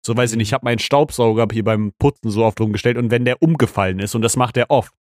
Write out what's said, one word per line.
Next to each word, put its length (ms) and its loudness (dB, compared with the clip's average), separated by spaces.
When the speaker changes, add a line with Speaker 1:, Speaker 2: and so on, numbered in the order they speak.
Speaker 1:
So, 120 -2
weiß 140 2
ich 60 -4
nicht, 100 0
ich 40 -2
Speaker 2:
Hm. 40 0
Speaker 1:
hab 80 -4
meinen 160 0
Staubsauger 720 2
hier 120 -2
beim 360 0
Putzen 320 -2
so 120 0
oft 160 0
rumgestellt 380 -2
und 140 -2
wenn 140 0
der 160 0
umgefallen 580 0
ist, 160 -6
und 80 0
das 120 0
macht 220 0
er 140 0
oft 200 0